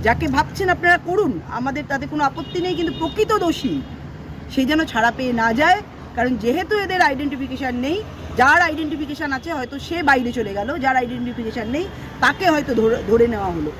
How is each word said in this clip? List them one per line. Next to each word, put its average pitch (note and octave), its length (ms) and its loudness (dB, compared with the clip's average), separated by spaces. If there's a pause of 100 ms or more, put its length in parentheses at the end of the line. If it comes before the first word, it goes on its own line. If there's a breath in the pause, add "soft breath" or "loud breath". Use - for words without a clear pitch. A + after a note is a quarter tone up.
যাকে - 200 2 (100)
ভাবছেন D#4 400 0
আপনারা F4 220 4 (120)
করুন, F#4 220 2 (260)
আমাদের C4+ 340 -2
তাতে C#4 220 -2
কোনো D4+ 160 0
আপত্তি E4+ 360 -6
নেই, F4+ 140 0
কিন্তু E4+ 200 0
প্রকৃত G#4 340 0 (120)
দোষী D4 300 0 (760)
সে C4+ 160 2
যেন D#4 120 4 (100)
ছাড়া A#3 260 4
পেয়ে B3+ 240 -2
না A3+ 60 4 (120)
যায়, F4+ 200 6 (360)
কারণ B3 160 2 (120)
যেহেতু D#4 300 0 (120)
এদের F#4 240 0
আইডেন্টিফিকেশন C4+ 640 -4 (120)
নেই, D#4+ 120 0 (420)
যার C#4+ 280 8
আইডেন্টিফিকেশন D4+ 720 -4
আছে D4 200 -8
হয়তো B3+ 180 -6 (120)
সে E4 100 -4 (120)
বাইরে B3 280 4
চলে G#3 200 -2
গেল, G3+ 120 -4 (140)
যার C4 180 4
আইডেন্টিফিকেশন A#3+ 760 -6
নেই E4+ 100 -2 (380 loud breath)
তাকে C#4 300 2
হয়তো C#4+ 260 0
ধরে, A3+ 180 4 (120)
ধরে A#3 240 6
নেওয়া G3 220 -2
হলো D3+ 240 -4